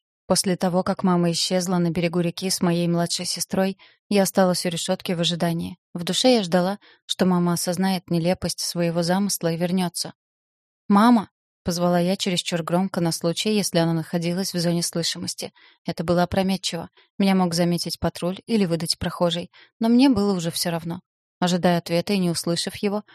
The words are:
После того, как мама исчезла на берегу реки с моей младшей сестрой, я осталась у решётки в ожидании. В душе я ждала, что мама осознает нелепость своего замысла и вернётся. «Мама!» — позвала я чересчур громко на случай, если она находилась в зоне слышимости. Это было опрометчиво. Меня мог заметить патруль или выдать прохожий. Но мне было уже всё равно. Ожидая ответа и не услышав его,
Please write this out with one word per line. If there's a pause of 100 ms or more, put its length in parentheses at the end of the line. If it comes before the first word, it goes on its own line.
(260)
После
того,
как
мама
исчезла
на
берегу
реки
с
моей
младшей
сестрой, (320)
я
осталась
у
решётки
в
ожидании. (160)
В
душе
я
ждала, (280)
что
мама
осознает
нелепость
своего
замысла
и
вернётся. (760)
«Мама!» — (340)
позвала
я
чересчур
громко
на
случай,
если
она
находилась
в
зоне
слышимости. (320)
Это
было
опрометчиво. (260)
Меня
мог
заметить
патруль
или
выдать
прохожий. (300)
Но
мне
было
уже
всё
равно. (400)
Ожидая
ответа
и
не
услышав
его, (100)